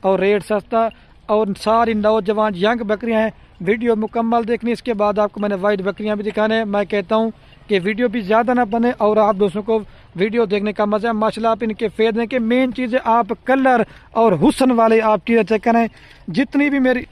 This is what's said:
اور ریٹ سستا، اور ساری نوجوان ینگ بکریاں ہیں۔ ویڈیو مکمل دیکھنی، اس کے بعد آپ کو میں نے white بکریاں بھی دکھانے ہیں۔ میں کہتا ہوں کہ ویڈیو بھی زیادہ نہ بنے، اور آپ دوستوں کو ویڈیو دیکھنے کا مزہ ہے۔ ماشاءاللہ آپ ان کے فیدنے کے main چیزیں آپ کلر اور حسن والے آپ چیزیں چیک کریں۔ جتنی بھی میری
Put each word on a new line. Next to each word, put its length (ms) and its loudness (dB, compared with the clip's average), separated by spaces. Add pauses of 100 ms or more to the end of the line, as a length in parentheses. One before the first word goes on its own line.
اور 180 0
ریٹ 260 0
سستا، 440 -2 (380)
اور 200 0 (120)
ساری 360 0
نوجوان 600 0
ینگ 280 -2
بکریاں 380 -2
ہیں۔ 100 0 (300)
ویڈیو 360 0
مکمل 520 -2
دیکھنی، 240 -2
اس 100 -6
کے 120 -4
بعد 240 0
آپ 140 0
کو 80 -10
میں 80 -2
نے 60 -2
white 280 -2
بکریاں 340 -4
بھی 80 -8
دکھانے 320 0
ہیں۔ 80 -2
میں 200 -2
کہتا 320 -2
ہوں 140 0 (360)
کہ 160 0
ویڈیو 260 0
بھی 120 -4
زیادہ 340 2
نہ 60 2 (100)
بنے، 280 0
اور 180 2
آپ 240 2
دوستوں 220 0
کو 180 0 (360)
ویڈیو 280 0
دیکھنے 280 -2
کا 120 -2
مزہ 220 -2
ہے۔ 60 0
ماشاءاللہ 360 -2
آپ 120 0
ان 120 -4
کے 240 -4
فیدنے 300 0
کے 120 -4
main 360 0
چیزیں 300 -2
آپ 220 2 (180)
کلر 380 2 (300)
اور 200 4
حسن 380 2
والے 320 4
آپ 240 0
چیزیں 160 2
چیک 220 -2
کریں۔ 220 2 (420)
جتنی 420 0
بھی 80 0
میری 340 2